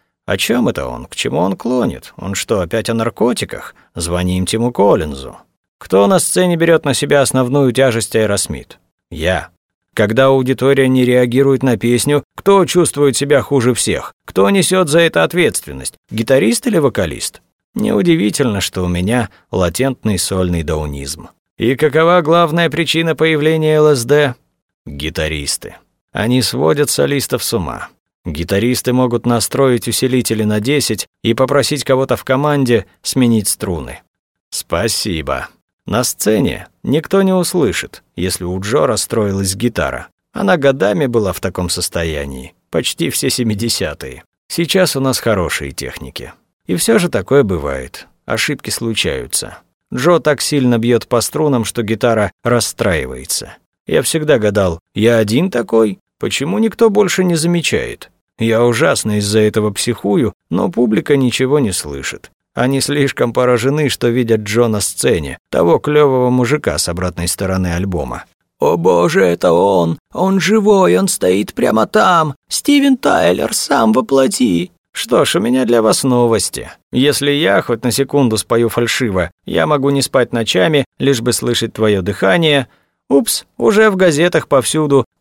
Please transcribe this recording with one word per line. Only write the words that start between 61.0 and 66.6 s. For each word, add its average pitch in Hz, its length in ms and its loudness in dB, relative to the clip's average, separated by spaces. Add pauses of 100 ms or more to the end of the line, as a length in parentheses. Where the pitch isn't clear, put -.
ничего 135 420 0
не 110 140 0
слышит. - 580 -10 (240)
Они 131 260 0
слишком 139 520 0
поражены, 127 560 2
что - 180 -2
видят 117 340 0
Джо 107 260 0
на 107 120 0
сцене, 87 580 -2 (140)
того 170 260 4
клевого 135 520 2
мужика 127 480 0